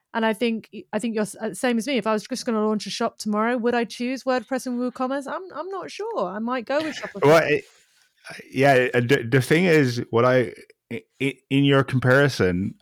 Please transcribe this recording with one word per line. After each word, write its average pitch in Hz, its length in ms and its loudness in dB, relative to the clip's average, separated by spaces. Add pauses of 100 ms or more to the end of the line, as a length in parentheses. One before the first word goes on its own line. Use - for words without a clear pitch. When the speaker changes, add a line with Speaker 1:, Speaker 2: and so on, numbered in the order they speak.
(160)
Speaker 1:
And 226 100 0
I 220 80 2
think, 226 380 -4 (200)
I 214 60 -4
think 220 160 -4
you're 214 80 -2
s-, 202 180 -4
uh, 220 140 -8
same 240 240 -2
as 208 80 -4
me. 277 120 -2
If 214 100 -2
I 220 60 0
was 214 100 -2
just - 240 -8
gonna 214 180 -2
launch 214 220 -2
a - 20 -12
shop - 300 -6
tomorrow, 220 380 -2
would 240 180 0
I 240 80 0
choose 247 400 -6
WordPress 254 420 -4
and 247 140 -6
WooCommerce? 254 480 -6
I'm, 320 160 -8 (100)
I'm 320 160 -10
not 359 220 -10
sure. 392 340 -6
I 190 140 -8
might 240 260 -6
go 285 160 -2
with 311 140 -8
Shopify. 196 320 -6
Speaker 2:
Well, 156 180 6
it, 147 180 0 (880)
yeah, 127 420 6
uh, 123 80 4
the, 120 280 2
the 127 120 4
thing 165 240 2
is, 139 440 2
what 117 160 2
I, 127 280 2 (380)
i-, 117 100 -10 (200)
i-, 135 160 -4 (120)
in 139 140 4
your 139 220 4
comparison, 123 960 2